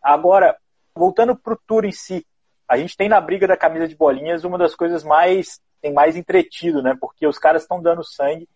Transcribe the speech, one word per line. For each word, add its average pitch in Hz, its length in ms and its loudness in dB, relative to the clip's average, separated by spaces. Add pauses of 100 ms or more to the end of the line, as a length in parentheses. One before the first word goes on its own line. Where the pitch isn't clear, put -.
Agora, 170 540 4 (380)
voltando 226 400 0
pro 226 320 -8
Tour 220 180 0
em 190 80 -6
si, - 340 -12 (420)
a 123 80 2
gente 156 200 -6
tem 202 120 -2
na 208 120 4
briga 185 260 -2
da 185 100 2
camisa 160 320 -2
de 160 60 -14
bolinhas 156 500 -2
uma 180 140 -6
das 165 160 0
coisas 170 300 -4
mais, 175 560 0 (200)
tem 147 120 -6
mais 156 240 2
entretido, 170 680 -2
né? 131 180 -2
Porque - 260 -6
os 143 120 -2
caras 160 280 0
tão 180 140 -8
dando 170 240 -2
sangue. 156 500 -6